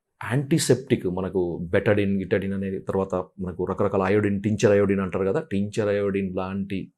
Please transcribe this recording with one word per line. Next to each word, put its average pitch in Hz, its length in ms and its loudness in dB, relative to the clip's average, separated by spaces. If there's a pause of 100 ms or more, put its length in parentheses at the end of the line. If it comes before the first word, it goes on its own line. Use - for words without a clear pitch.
(320)
యాంటీసెప్టిక్ 135 760 2
మనకు 90 540 -2
బెటడిన్, 98 580 2
గిటడిన్ 98 340 -2
అనేది, 98 260 -4
తర్వాత 95 360 -2
మనకు 90 500 -6
రకరకాల 98 360 0
అయోడిన్, 101 420 2
టించర్ 107 280 4
అయోడిన్ 101 280 4
అంటారు 95 260 -2
కదా, 98 140 0
టించర్ 104 480 -2
అయోడిన్ 98 480 0
లాంటి 95 640 -6